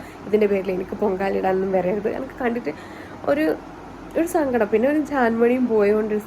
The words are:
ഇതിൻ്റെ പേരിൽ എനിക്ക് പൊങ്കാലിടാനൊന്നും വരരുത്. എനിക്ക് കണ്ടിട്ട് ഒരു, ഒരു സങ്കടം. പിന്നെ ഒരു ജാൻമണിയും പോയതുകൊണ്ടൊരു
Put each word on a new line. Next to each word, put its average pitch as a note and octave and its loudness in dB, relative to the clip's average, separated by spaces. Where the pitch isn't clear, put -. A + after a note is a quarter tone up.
ഇതിൻ്റെ G#3+ 4
പേരിൽ G3 0
എനിക്ക് F#3 -4
പൊങ്കാലിടാനൊന്നും F#3+ 0
വരരുത്. F#3+ 0
എനിക്ക് - -6
കണ്ടിട്ട് A#3 -2
ഒരു, D#4 2
ഒരു E4 2
സങ്കടം. B3+ 2
പിന്നെ A3 4
ഒരു D#4 2
ജാൻമണിയും A#3+ 4
പോയതുകൊണ്ടൊരു G#3+ 2